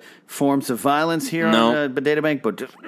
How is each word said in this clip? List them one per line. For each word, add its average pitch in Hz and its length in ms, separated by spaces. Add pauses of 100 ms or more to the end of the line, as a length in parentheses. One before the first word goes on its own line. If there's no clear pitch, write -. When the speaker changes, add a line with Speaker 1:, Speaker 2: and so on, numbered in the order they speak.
(260)
Speaker 1:
forms 139 440
of 117 100
violence 147 500
here 165 200
Speaker 2:
No. 113 200
Speaker 1:
on, 120 60
uh, 143 180
Potato 147 280
Bank, 151 200
but 104 160
just 131 160 (140)